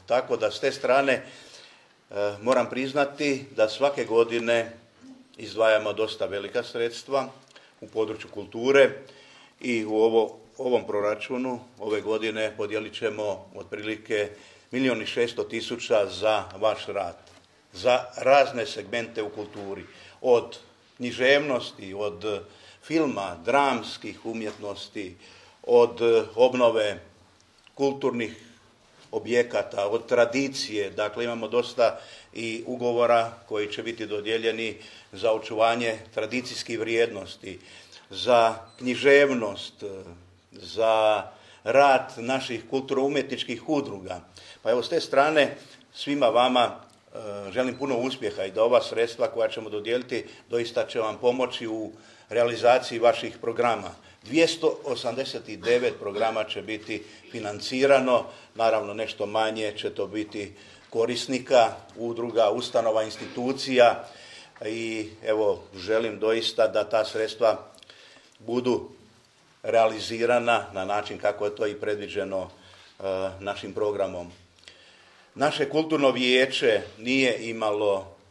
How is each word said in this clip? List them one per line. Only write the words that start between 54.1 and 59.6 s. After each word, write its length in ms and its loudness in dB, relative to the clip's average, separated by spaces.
Dvjesto 600 2
osamdeset 640 -6
devet 540 0
programa 440 -2
će 180 -8
biti 420 -8
financirano, 920 2
naravno 380 2
nešto 320 -6
manje 520 -2